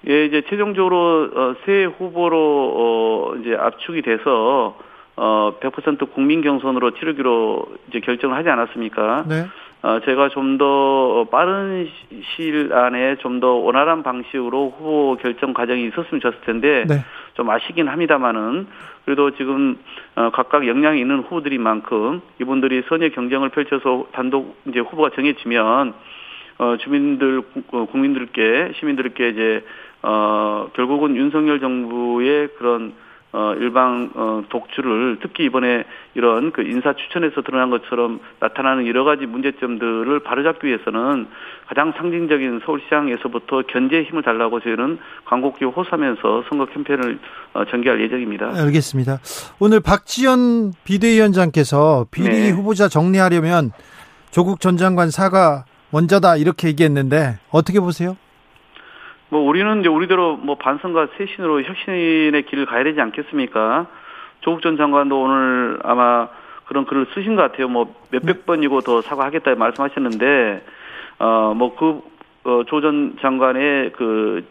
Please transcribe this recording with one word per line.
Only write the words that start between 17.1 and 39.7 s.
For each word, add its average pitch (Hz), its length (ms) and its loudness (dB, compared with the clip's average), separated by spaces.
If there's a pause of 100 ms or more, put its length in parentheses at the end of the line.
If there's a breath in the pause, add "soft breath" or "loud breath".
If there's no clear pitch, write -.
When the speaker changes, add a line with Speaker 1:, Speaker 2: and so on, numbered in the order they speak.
Speaker 1:
좀 120 160 -4
아쉽긴 156 380 -2
합니다만은 135 760 -2 (380 loud breath)
그래도 143 280 0
지금, 135 460 -2 (380 loud breath)
어, 117 160 0
각각 135 340 0
역량이 143 340 2
있는 131 200 0
후보들인 139 420 -4
만큼 113 580 -2 (200)
이분들이 127 480 0
선의 160 240 0
경쟁을 131 360 -2
펼쳐서 135 640 -2
단독 131 440 -4 (100)
이제 123 140 -2
후보가 151 360 0
정해지면, 120 800 0 (640 loud breath)
어, 120 240 0
주민들, 135 600 0 (300)
어, 117 140 -4
국민들께, 131 920 0
시민들께 127 520 -2
이제, 110 340 -2 (380 loud breath)
어, 107 720 0
결국은 139 420 0
윤석열 147 440 0
정부의 123 880 -2 (100)
그런, 117 340 -2 (380 soft breath)
어, 107 280 -2
일방, 123 560 0
어, 110 340 -4
독주를 120 720 -4
특히 - 240 -6
이번에 123 400 0 (300 loud breath)
이런 120 360 2
그 123 120 -4
인사 127 320 -2
추천에서 156 480 -4
드러난 127 260 -2
것처럼 120 520 -2 (200 loud breath)
나타나는 131 460 0
여러 123 180 0
가지 143 220 0
문제점들을 120 920 -2